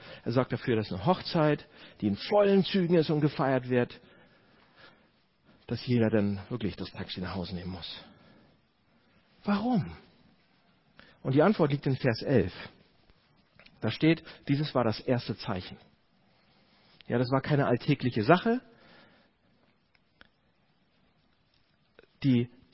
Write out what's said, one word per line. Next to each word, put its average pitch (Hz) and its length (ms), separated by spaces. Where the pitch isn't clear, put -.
Er 117 80
sorgt 123 200
dafür, 120 240
dass 107 160
eine 92 140
Hochzeit, 151 600
die 208 80
in 196 80
vollen 196 480
Zügen 180 300
ist 160 160
und 151 100
gefeiert 135 480
wird, 123 300
dass - 200
jeder 117 240
dann 101 300
wirklich 107 260
das 90 160
Taxi - 280
nach 90 140
Hause 92 200
nehmen 90 160
muss. - 340
Warum? 202 520
Und 135 120
die 147 80
Antwort 175 280
liegt 139 160
in 135 100
Vers 120 260
elf. 95 300
Da 110 100
steht, 160 320
dieses 143 260
war 123 100
das 110 160
erste 123 360
Zeichen. - 400
Ja, 117 120
das 123 120
war 131 100
keine 139 260
alltägliche 120 560
Sache. 185 380
Die, 123 260